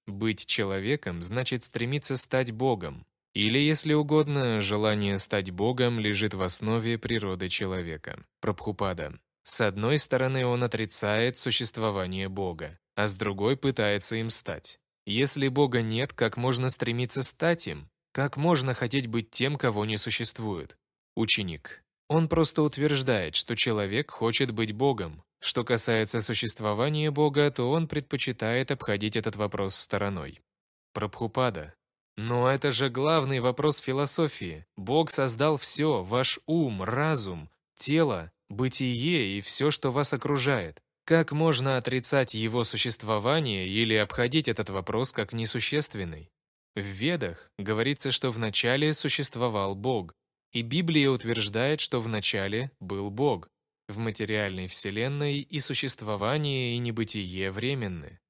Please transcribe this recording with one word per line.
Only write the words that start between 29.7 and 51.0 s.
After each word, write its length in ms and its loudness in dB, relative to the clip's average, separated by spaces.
стороной. 640 -2
Прабхупада. 800 -4
Но 320 0
это 220 2
же 180 2
главный 500 2
вопрос 380 2
философии. 880 -2
Бог 340 2
создал 460 2
всё, 480 2
ваш 420 0
ум, 380 0
разум, 640 -2
тело, 520 2
бытие 880 0
и 40 -6
всё, 300 2
что 220 0
вас 180 2
окружает. 720 0
Как 260 4
можно 460 2
отрицать 560 2
его 320 0
существование 1040 0
или 240 2
обходить 560 0
этот 200 -2
вопрос 440 -2
как 180 -4
несущественный? 960 -2
В 60 -4
Ведах 760 -4
говорится, 540 0
что 200 0
вначале 600 0
существовал 800 0
Бог, 400 -2
и 100 -2
Библия 480 2